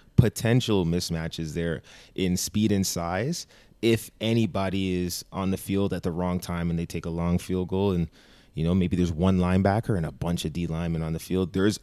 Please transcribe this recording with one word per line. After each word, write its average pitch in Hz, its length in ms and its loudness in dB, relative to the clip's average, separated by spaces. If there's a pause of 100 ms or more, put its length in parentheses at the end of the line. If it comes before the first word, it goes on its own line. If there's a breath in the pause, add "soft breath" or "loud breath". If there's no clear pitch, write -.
(160 soft breath)
potential 113 680 4
mismatches 82 720 -4
there 82 280 -4 (320 loud breath)
in 90 220 2
speed 107 360 0
and 98 140 2
size. 92 600 -4 (340 soft breath)
If 113 300 0 (100)
anybody 95 840 0
is 87 280 -6
on 95 180 -4
the 95 60 -2
field 98 380 -2
at 87 80 -6
the 92 80 -2
wrong 90 300 -2
time 85 280 -4
and 85 100 0
they 85 60 -2
take 82 220 -8
a 85 40 -4
long 85 280 0
field 92 300 -2
goal 95 240 2
and, 85 160 0 (440 soft breath)
you 78 120 -2
know, 85 100 4
maybe 90 220 2
there's 87 160 2
one 92 260 2
linebacker 95 580 2
and 85 80 0
a 78 80 -6
bunch 85 320 -4
of 80 80 -4
D 85 140 -4
linemen 80 360 -2
on 80 120 -4
the 82 40 -4
field, 92 360 -2
there's 101 280 2